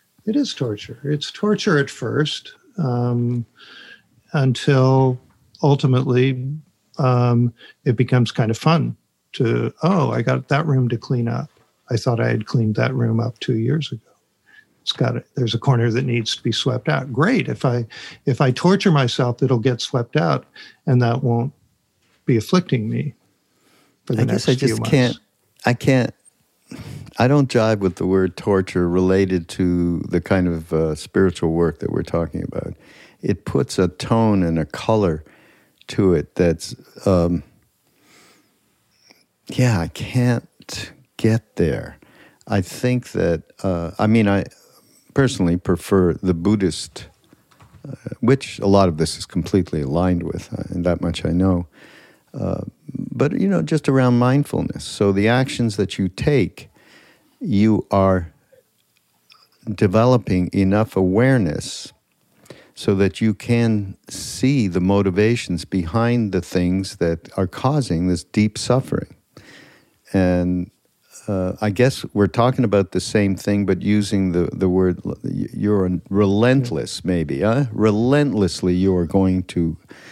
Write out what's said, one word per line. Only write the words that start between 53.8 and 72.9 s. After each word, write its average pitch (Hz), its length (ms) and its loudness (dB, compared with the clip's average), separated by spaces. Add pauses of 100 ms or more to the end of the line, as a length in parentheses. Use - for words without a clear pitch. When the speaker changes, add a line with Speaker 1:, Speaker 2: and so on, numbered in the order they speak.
Speaker 2:
around 127 320 4
mindfulness. 131 640 0
So - 280 0
the 98 160 2
actions 120 500 0
that 98 200 -4
you 98 120 0
take, - 600 -2 (720)
you 107 520 2
are 95 400 2 (1400)
developing 107 800 2
enough 101 420 2
awareness 98 960 0 (840)
so - 200 -2
that 95 260 0
you 110 120 2
can 110 640 0 (120)
see - 580 0
the 87 140 -2
motivations 98 840 0
behind 113 680 0
the 92 80 0
things 92 560 -2
that 82 400 -2
are 95 100 0
causing 120 600 -2
this 87 160 -2
deep - 340 -2
suffering. - 580 -4 (960)
And, 90 560 2 (580)
uh, 92 340 -2
I 107 100 0
guess 123 420 0
we're 101 140 4
talking 123 380 2
about 101 260 0